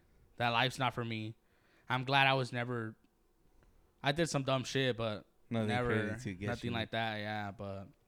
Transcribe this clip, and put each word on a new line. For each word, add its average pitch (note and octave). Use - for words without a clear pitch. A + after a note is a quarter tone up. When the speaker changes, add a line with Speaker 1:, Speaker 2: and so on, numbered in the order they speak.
Speaker 1:
That A#2+
life's B2
not B2
for A#2+
me. A2
I'm B2+
glad C3+
I C3+
was B2+
never, A#2+
I C#3
did D#3+
some C#3+
dumb C3
shit, C3
but G#2+
Speaker 2:
Nothing A2+
Speaker 1:
never, A2+
Speaker 2:
crazy A2
to F2
get G#2
Speaker 1:
nothing A#2+
Speaker 2:
you. A#2
Speaker 1:
like A2
that, A2+
yeah, G#2
but, G2